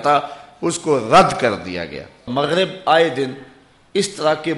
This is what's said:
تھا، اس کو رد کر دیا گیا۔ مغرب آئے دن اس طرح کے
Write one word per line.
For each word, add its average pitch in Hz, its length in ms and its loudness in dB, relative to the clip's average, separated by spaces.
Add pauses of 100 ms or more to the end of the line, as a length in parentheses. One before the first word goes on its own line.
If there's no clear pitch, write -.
تھا، 143 140 6 (420)
اس 170 180 -2
کو 151 200 2
رد 147 400 2
کر 117 140 0 (120)
دیا 87 200 -6
گیا۔ 71 180 -10 (340)
مغرب 160 320 0 (160)
آئے 160 320 4
دن 131 160 -2 (640)
اس 196 140 0
طرح 151 240 2 (100)
کے 165 140 0